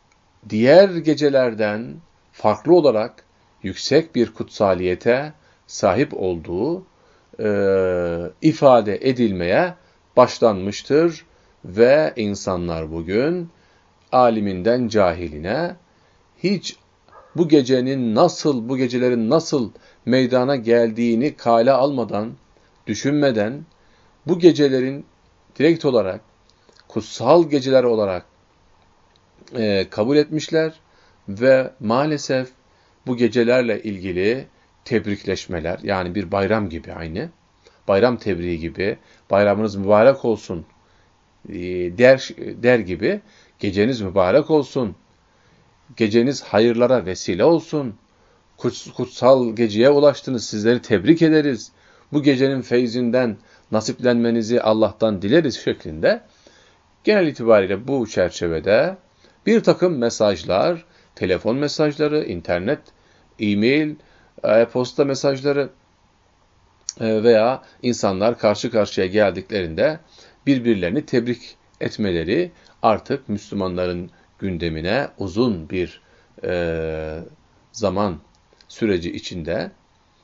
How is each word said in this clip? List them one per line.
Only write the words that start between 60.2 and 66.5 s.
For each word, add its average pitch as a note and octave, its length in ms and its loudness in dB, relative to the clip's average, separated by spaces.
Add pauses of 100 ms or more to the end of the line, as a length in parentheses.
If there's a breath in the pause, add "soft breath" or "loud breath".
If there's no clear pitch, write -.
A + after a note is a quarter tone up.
telefon F#2+ 420 -2
mesajları, D3+ 680 -2
internet, F#2 560 -4 (580 soft breath)
e-mail, B2 560 0 (500 soft breath)
e-posta A#2+ 600 0
mesajları, C#3 640 -2 (1300)